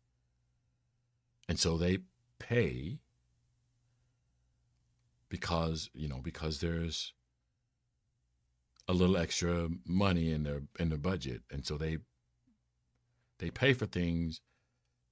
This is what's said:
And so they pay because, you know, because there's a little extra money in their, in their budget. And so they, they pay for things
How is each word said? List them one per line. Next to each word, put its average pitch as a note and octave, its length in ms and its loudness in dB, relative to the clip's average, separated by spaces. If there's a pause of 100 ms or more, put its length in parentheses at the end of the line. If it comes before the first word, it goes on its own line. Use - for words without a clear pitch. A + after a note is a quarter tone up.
(1500)
And E2 100 0
so E2 180 2
they F2+ 220 4 (400)
pay F#2 600 0 (2250)
because, E2 680 0
you D2+ 140 -6
know, B1+ 140 -6
because D#2 380 -6
there's E2 540 -4 (1700)
a F#2 60 0
little F2+ 240 6
extra E2+ 520 0 (180)
money F2+ 440 4
in D#2 120 0
their, C#2+ 200 -4 (160)
in E2 120 2
their D#2 80 -2
budget. C#2+ 420 -4 (100)
And C#2+ 140 -8
so D2 140 -4
they, D#2+ 200 -2 (1400)
they E2+ 120 -4
pay C3+ 220 4
for A#2+ 140 0
things E2+ 560 0 (680)